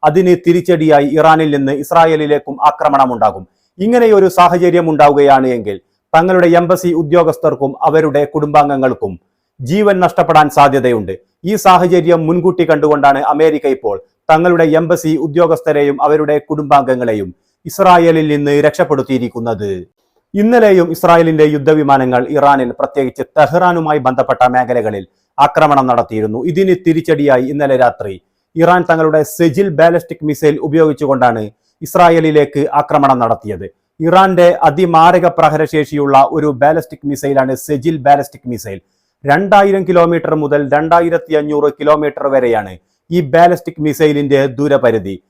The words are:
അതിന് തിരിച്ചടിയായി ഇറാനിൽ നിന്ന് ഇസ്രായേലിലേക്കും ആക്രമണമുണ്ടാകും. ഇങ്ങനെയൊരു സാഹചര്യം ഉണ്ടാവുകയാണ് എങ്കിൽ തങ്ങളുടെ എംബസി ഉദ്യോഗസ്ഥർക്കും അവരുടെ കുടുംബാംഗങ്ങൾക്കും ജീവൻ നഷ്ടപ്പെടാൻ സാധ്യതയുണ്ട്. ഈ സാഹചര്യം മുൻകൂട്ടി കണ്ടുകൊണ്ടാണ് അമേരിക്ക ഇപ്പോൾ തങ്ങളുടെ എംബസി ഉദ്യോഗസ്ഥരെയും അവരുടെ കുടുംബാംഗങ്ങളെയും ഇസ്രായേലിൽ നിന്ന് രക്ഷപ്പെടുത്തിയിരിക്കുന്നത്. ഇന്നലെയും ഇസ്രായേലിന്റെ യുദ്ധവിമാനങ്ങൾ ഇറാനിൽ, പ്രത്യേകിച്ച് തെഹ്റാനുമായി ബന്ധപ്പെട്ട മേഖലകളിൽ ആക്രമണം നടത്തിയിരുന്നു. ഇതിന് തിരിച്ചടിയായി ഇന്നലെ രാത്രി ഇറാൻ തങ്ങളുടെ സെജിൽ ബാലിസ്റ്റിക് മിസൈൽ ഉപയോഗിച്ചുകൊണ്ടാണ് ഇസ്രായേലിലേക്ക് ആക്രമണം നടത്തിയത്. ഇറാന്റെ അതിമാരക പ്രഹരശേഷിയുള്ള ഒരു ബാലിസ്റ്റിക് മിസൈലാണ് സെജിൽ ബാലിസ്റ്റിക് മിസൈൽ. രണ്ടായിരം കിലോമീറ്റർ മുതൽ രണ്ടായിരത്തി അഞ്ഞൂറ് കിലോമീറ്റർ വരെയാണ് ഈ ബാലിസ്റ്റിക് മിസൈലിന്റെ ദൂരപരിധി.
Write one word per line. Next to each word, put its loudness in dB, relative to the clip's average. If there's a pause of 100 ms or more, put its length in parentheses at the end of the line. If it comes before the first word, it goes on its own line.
അതിന് 2 (120)
തിരിച്ചടിയായി 2 (100)
ഇറാനിൽ 2
നിന്ന് -2 (100)
ഇസ്രായേലിലേക്കും 0 (120)
ആക്രമണമുണ്ടാകും. -2 (420)
ഇങ്ങനെയൊരു 2
സാഹചര്യം 2
ഉണ്ടാവുകയാണ് 4
എങ്കിൽ -8 (380)
തങ്ങളുടെ 2 (100)
എംബസി -2 (100)
ഉദ്യോഗസ്ഥർക്കും -2 (160)
അവരുടെ 0 (120)
കുടുംബാംഗങ്ങൾക്കും -2 (460)
ജീവൻ 0
നഷ്ടപ്പെടാൻ 2 (100)
സാധ്യതയുണ്ട്. 0 (360)
ഈ -2 (120)
സാഹചര്യം 2
മുൻകൂട്ടി 0
കണ്ടുകൊണ്ടാണ് 2 (140)
അമേരിക്ക 0 (100)
ഇപ്പോൾ -6 (360)
തങ്ങളുടെ 2 (140)
എംബസി -2 (140)
ഉദ്യോഗസ്ഥരെയും 0
അവരുടെ 0 (140)
കുടുംബാംഗങ്ങളെയും -2 (360)
ഇസ്രായേലിൽ 2
നിന്ന് -2 (120)
രക്ഷപ്പെടുത്തിയിരിക്കുന്നത്. -4 (600)
ഇന്നലെയും 2
ഇസ്രായേലിന്റെ 2
യുദ്ധവിമാനങ്ങൾ 0 (140)
ഇറാനിൽ, 2 (100)
പ്രത്യേകിച്ച് -4 (140)
തെഹ്റാനുമായി 0
ബന്ധപ്പെട്ട 0 (120)
മേഖലകളിൽ -2 (320)
ആക്രമണം 2
നടത്തിയിരുന്നു. -2 (120)
ഇതിന് 0 (100)
തിരിച്ചടിയായി 0
ഇന്നലെ -2
രാത്രി -2 (420)
ഇറാൻ 2
തങ്ങളുടെ 2 (180)
സെജിൽ 0 (120)
ബാലിസ്റ്റിക് 0
മിസൈൽ 0 (120)
ഉപയോഗിച്ചുകൊണ്ടാണ് 0 (400)
ഇസ്രായേലിലേക്ക് 2 (180)
ആക്രമണം 0
നടത്തിയത്. -6 (340)
ഇറാന്റെ 2 (200)
അതിമാരക 2 (120)
പ്രഹരശേഷിയുള്ള 0 (180)
ഒരു -2 (120)
ബാലിസ്റ്റിക് -2
മിസൈലാണ് -2 (120)
സെജിൽ -4
ബാലിസ്റ്റിക് -2
മിസൈൽ. -12 (440)
രണ്ടായിരം 0
കിലോമീറ്റർ 0
മുതൽ -2 (120)
രണ്ടായിരത്തി 0
അഞ്ഞൂറ് -2 (100)
കിലോമീറ്റർ -2
വരെയാണ് -2 (360)
ഈ -2 (140)
ബാലിസ്റ്റിക് 0
മിസൈലിന്റെ 0 (180)
ദൂരപരിധി. -2 (140)